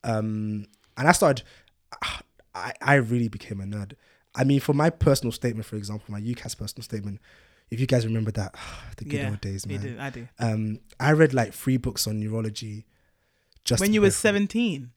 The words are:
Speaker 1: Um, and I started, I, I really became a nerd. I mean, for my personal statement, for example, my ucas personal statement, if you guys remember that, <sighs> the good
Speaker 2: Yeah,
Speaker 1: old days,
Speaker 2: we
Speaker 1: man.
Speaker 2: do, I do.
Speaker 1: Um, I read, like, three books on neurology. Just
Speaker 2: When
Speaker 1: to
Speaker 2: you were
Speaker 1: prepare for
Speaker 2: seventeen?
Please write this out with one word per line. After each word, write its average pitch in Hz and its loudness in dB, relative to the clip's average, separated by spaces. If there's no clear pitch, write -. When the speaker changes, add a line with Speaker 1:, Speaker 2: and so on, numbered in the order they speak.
Speaker 1:
Um, 107 -2
and 135 4
I 175 8
started, 143 4
I, 90 -8
I 139 4
really 120 2
became 104 -8
a 98 -8
nerd. 101 -8
I 131 2
mean, 139 4
for - 0
my 151 4
personal 131 2
statement, 110 -4
for 107 -10
example, 104 -8
my 101 -6
ucas 117 -6
personal 113 -12
statement, 101 -8
if 117 -4
you 131 2
guys 120 2
remember 110 0
that, 101 -4
<sighs> - -16
the - -14
good 143 -6
Speaker 2:
Yeah, 123 -2
Speaker 1:
old 104 -6
days, 98 -6
Speaker 2:
we 101 -6
Speaker 1:
man. 101 -6
Speaker 2:
do, 120 -8
I 139 -6
do. 123 -14
Speaker 1:
Um, 110 -2
I 143 6
read, 151 6
like, 117 0
three 131 0
books 120 -2
on 107 -2
neurology. 107 -6
Just - 2
Speaker 2:
When 202 2
Speaker 1:
to 214 4
Speaker 2:
you 214 6
were 202 8
Speaker 1:
prepare 196 6
for - -2
Speaker 2:
seventeen? 202 0